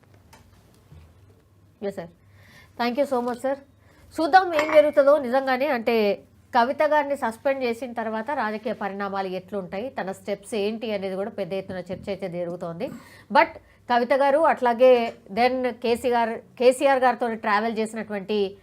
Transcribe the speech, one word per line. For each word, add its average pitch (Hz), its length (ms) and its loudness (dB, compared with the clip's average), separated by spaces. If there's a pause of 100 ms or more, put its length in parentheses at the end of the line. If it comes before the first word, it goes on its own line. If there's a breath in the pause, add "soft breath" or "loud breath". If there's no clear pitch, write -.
(1900)
ఎస్ 196 100 -8
సార్. 170 140 -12 (720 soft breath)
Thank 240 180 -2
you 277 140 0
so 240 140 -2
much 240 140 -6
సార్. 269 160 -2 (640 soft breath)
చూద్దాం 349 320 4
ఏం 311 200 0
జరుగుతుందో 294 440 6
నిజంగానే. 262 500 0
అంటే 226 560 0 (320)
కవిత 269 280 2
గారిని 285 320 2
సస్పెండ్ 262 480 -4
చేసిన 233 300 -6
తర్వాత 220 380 -6
రాజకీయ 220 420 -4
పరిణామాలు 196 540 -6
ఎట్లుంటాయి, 185 600 -8 (120)
తన 185 100 -6
స్టెప్స్ 202 440 -8
ఏంటి 214 360 -4
అనేది 190 240 -4
కూడా 202 140 -6
పెద్ద 196 240 -8
ఎత్తున 190 240 -8
చర్చ 180 300 -12
అయితే 196 220 -6
జరుగుతోంది. 175 580 -8 (460 loud breath)
But 320 160 4 (400 soft breath)
కవిత 240 240 2
గారు 277 260 4
అట్లాగే 240 760 4 (200)
then 247 380 0
కేసీఆర్, 233 680 0 (200)
కేసీఆర్ 262 400 4
గారితో 240 360 0
ట్రావెల్ 220 420 -2
చేసినటువంటి 208 840 -4